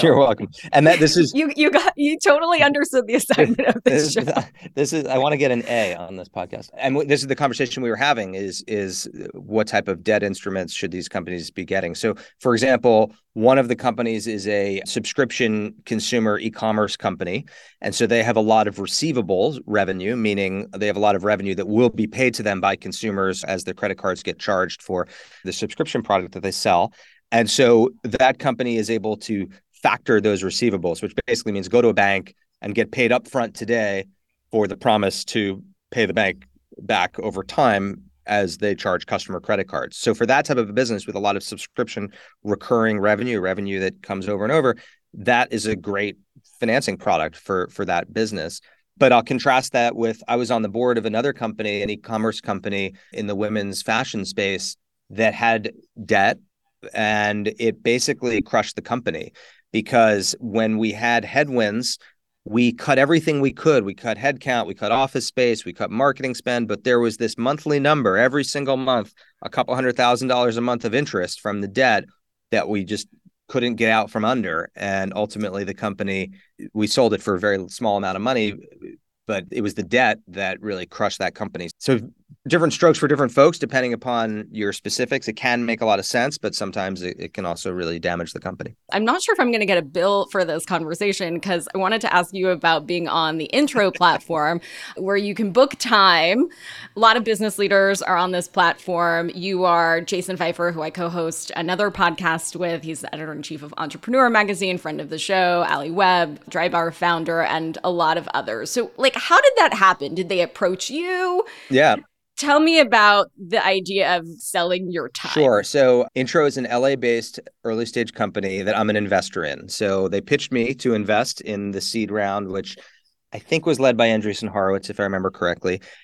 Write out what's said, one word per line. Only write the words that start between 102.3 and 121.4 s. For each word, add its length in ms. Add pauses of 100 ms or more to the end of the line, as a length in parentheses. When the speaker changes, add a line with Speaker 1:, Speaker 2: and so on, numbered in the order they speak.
Speaker 2:
with. 260
He's 180
the 120
editor-in-chief 500
of 140
Entrepreneur 520
Magazine, 480
friend 220
of 100
the 100
show, 480
Alli 240
Webb, 580
Drybar 440
founder, 480
and 440
a 40
lot 280
of 160
others. 360
So, 280
like, 180
how 240
did 180
that 160
happen? 400
Did 140
they 140
approach 480
you? 560 (240)
Speaker 1:
Yeah. 260 (420)
Speaker 2:
Tell 220
me 200
about 580
the 260
idea 540
of 100 (120)
selling 520
your 180
time. 220
Speaker 1:
Sure. 300
So 540
Intro 300
is 120
an 80
L 220
A-based 520 (240)
early 220
stage 280
company 500
that 120
I'm 140
an 60
investor 500
in. 240
So 380
they 120
pitched 320
me 240
to 200
invest 460